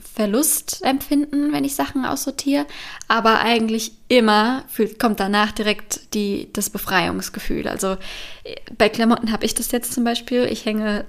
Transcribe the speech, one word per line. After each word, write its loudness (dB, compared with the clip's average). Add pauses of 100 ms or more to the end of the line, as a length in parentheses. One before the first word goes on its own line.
(140)
Verlustempfinden, 0
wenn 0
ich -2
Sachen -2
aussortiere, -2 (400)
aber 4
eigentlich 0 (160)
immer 4
fühlt, -2
kommt 2
danach 2
direkt -4
die, -2
das -2
Befreiungsgefühl. -2
Also, -2 (480)
äh, -12 (200)
bei 6
Klamotten 2
hab -2
ich 0
das -6
jetzt -2
zum 0
Beispiel. 0
Ich -4
hänge, -2